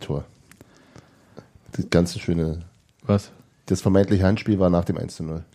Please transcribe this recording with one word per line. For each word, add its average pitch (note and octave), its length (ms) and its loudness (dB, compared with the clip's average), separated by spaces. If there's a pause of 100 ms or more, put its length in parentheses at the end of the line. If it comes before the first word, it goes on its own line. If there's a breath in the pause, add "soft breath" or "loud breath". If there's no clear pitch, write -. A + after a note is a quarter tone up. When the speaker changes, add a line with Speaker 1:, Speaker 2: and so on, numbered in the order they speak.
Speaker 1:
Tor. D2 240 -6 (1500 loud breath)
Das - 180 -6
ganze E2+ 280 2
schöne E2 420 -2 (460)
Speaker 2:
Was? G2+ 240 0 (360)
Speaker 1:
Das F#2 140 0
vermeintliche G2 440 4
Handspiel G2+ 340 2
war F#2 120 4
nach F2 140 2
dem D#2+ 140 -4
eins D#2+ 180 -10
zu E2 80 -10
null. D#2+ 180 -8 (120)